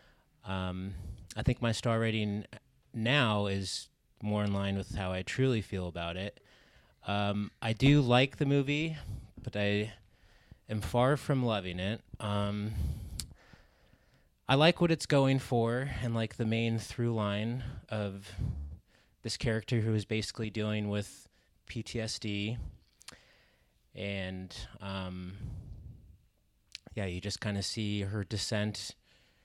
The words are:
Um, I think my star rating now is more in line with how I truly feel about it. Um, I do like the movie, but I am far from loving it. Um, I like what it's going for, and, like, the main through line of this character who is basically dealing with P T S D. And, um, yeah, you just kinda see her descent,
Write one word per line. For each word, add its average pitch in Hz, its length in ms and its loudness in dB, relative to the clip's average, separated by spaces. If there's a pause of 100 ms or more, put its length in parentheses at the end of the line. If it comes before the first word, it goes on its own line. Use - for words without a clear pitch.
(440)
Um, 92 500 -4 (420)
I 110 60 -2
think 123 200 4
my 117 80 4
star 113 300 2
rating 107 440 0 (480)
now 113 540 4
is 98 420 -2 (320)
more 104 220 0
in 104 100 2
line 98 240 0
with 98 200 -4
how 92 160 -2
I 92 100 -2
truly 127 400 2
feel 92 240 -4
about 85 300 -4
it. 98 240 -6 (640)
Um, 101 460 0 (100)
I 113 100 2
do 139 280 8
like 127 380 4
the 147 80 2
movie, 147 500 2 (440)
but - 160 -8
I 104 360 2 (760)
am 110 120 -2
far 123 360 4
from 135 280 2
loving 92 340 0
it. 98 220 -2 (180)
Um, 104 540 0 (1800)
I 131 80 6
like 160 240 6
what 170 100 6
it's 160 160 0
going 135 320 6
for, 120 500 0 (140)
and, 117 140 0
like, 113 200 -2
the 117 100 0
main 113 340 2
through 117 340 -2
line 110 480 0 (260)
of 98 400 -4 (920)
this 113 140 -4
character 113 460 0
who 110 120 2
is 104 100 2
basically 110 460 -4
dealing 107 380 0
with 101 400 -4 (380)
P 117 160 -8
T - 180 -6
S 110 180 -4
D. 104 400 -2 (1400)
And, 92 600 -6 (260)
um, 92 560 -6 (1600)
yeah, 101 120 -2
you 90 140 -4
just 104 200 -6
kinda 101 220 -2
see 104 400 -2
her 104 220 -2
descent, 104 680 -2 (500)